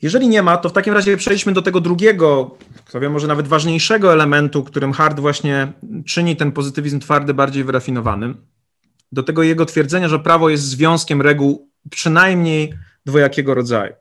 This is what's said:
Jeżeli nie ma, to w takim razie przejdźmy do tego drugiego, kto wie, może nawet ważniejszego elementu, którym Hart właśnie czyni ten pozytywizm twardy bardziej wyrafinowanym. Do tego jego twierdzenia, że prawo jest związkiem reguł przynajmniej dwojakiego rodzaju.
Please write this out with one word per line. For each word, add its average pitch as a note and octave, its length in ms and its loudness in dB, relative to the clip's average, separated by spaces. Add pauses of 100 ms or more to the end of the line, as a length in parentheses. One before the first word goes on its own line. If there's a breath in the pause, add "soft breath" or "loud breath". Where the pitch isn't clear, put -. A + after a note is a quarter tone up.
Jeżeli A#3+ 260 0
nie G#3+ 160 4
ma, E3+ 140 4
to E3+ 120 -2
w E3+ 40 -16
takim G3 200 0
razie G3+ 240 2
przejdźmy G3 360 -2
do F#3 80 0
tego F3+ 200 0
drugiego, E3+ 760 2 (280)
kto - 140 -10
wie, C#3+ 100 -2
może D3 180 -4
nawet D3+ 200 -2
ważniejszego E3 640 2
elementu, D3 500 2
którym C3+ 300 -4
Hart D3+ 260 0
właśnie C#3+ 540 -2 (320)
czyni E3+ 300 -2
ten D3 160 -2
pozytywizm C#3+ 480 -6
twardy C#3+ 340 0
bardziej C#3 300 -2
wyrafinowanym. B2 840 -4 (640)
Do C3 120 -4
tego D#3+ 200 0
jego D#3+ 220 2
twierdzenia, E3 420 -2
że D#3 120 0
prawo D#3+ 300 4
jest D3 140 -2
związkiem D3 580 0
reguł C#3+ 500 0 (200)
przynajmniej E3 840 0 (320 loud breath)
dwojakiego C#3 480 2
rodzaju. A#2+ 480 -2